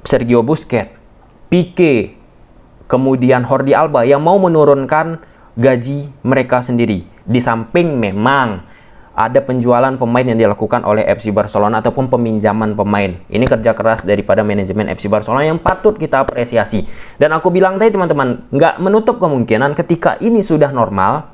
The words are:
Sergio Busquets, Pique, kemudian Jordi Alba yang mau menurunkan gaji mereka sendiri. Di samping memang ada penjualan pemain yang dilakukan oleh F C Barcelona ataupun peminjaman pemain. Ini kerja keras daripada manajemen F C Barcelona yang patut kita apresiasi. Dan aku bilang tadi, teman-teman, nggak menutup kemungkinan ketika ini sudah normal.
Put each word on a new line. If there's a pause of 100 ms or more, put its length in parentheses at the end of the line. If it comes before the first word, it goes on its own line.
Sergio
Busquets, (560)
Pique, (720)
kemudian
Jordi
Alba
yang
mau
menurunkan (320)
gaji (160)
mereka
sendiri. (160)
Di
samping
memang (380)
ada
penjualan
pemain
yang
dilakukan
oleh
F
C
Barcelona
ataupun
peminjaman
pemain. (160)
Ini
kerja
keras
daripada
manajemen
F
C
Barcelona
yang
patut
kita
apresiasi. (320)
Dan
aku
bilang
tadi,
teman-teman,
nggak
menutup
kemungkinan
ketika
ini
sudah
normal.